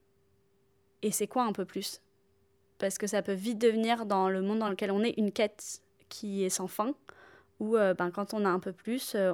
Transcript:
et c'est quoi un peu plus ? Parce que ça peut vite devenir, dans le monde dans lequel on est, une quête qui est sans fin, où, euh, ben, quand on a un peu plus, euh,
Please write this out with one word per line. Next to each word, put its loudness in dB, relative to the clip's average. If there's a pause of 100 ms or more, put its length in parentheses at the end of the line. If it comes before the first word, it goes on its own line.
(1040)
et 0
c'est 0
quoi 0
un 2
peu -4
plus ? -8 (760)
Parce -2
que -4
ça 0
peut -2
vite -2
devenir, 2
dans 4
le 0
monde 0
dans 0
lequel -2
on 2
est, 0
une 2
quête -2 (280)
qui -4
est 0
sans -4
fin, -2 (680)
où, 2
euh, 4
ben, 0
quand -4
on 0
a 4
un 2
peu -6
plus, -4
euh, 4